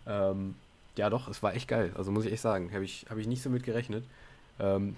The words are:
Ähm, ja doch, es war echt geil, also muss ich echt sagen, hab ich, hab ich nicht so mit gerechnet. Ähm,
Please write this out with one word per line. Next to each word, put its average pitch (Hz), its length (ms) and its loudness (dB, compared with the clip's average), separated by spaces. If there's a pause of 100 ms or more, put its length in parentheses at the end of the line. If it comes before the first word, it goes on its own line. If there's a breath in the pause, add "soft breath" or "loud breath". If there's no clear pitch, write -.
Ähm, 98 500 0 (400)
ja 104 140 4
doch, 120 180 0
es - 140 -8
war 101 120 2
echt 123 140 -4
geil, 107 280 2
also 98 140 -2
muss 107 140 2
ich 104 80 0
echt 113 100 -2
sagen, 95 320 2
hab 98 80 0
ich, - 260 -8
hab 110 100 -8
ich 107 100 -4
nicht 127 140 -2
so 139 80 -2
mit 123 120 0
gerechnet. 120 420 -2 (540 soft breath)
Ähm, 98 400 2